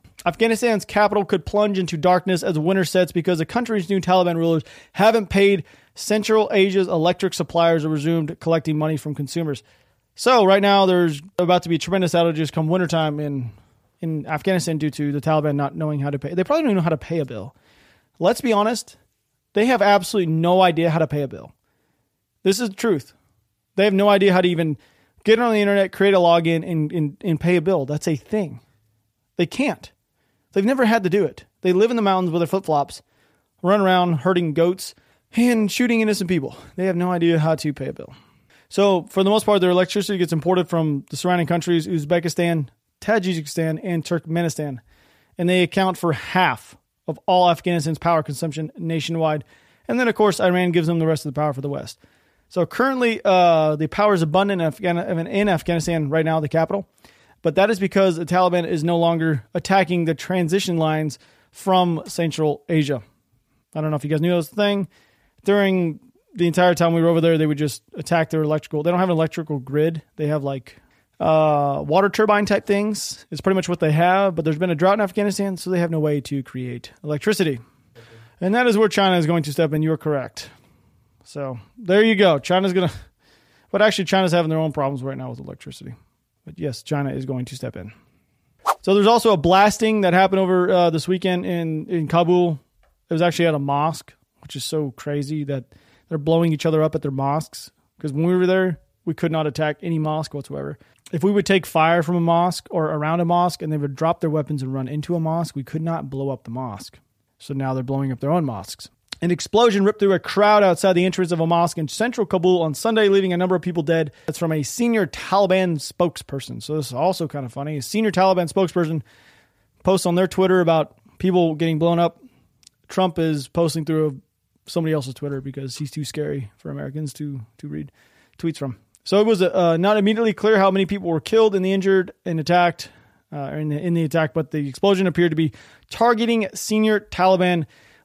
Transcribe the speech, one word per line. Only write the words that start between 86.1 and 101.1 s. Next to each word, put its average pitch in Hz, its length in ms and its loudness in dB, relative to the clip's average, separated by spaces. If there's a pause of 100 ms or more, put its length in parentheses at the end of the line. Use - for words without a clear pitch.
But 156 140 -20
yes, 147 240 -8
China 143 300 -4
is 135 140 -8
going 127 200 -6
to 127 100 -14
step 127 220 -12
in. 95 140 -14 (920)
So 196 140 2
there's 202 100 4
also 226 280 4
a 185 40 2
blasting 202 640 4
that 180 120 2
happened 190 260 4
over, 185 320 2
uh, 175 180 4
this 160 180 -2
weekend 180 380 -2
in, 165 420 -4
in 165 200 -2
Kabul. 170 520 2 (500)
It - 40 -4
was 160 80 0
actually 170 240 2
at 160 80 2
a 147 60 -2
mosque, 143 540 -4 (280)
which - 140 -18
is 135 80 -10
so 151 280 -4
crazy 147 520 -6
that 139 220 -6 (420)
they're 165 100 -6
blowing 165 340 2
each 151 140 -2
other 156 160 2
up 156 140 0
at 147 80 -6
their 143 80 -4
mosques. 139 580 -4 (300)
'Cause 147 120 -6
when 151 140 -2
we 180 100 2
were 180 120 2
there, 185 320 0 (260)
we 165 80 -2
could 160 180 -4
not 160 140 -2
attack 151 380 -4
any 165 160 -2
mosque 156 340 -4
whatsoever. 143 460 -10 (320)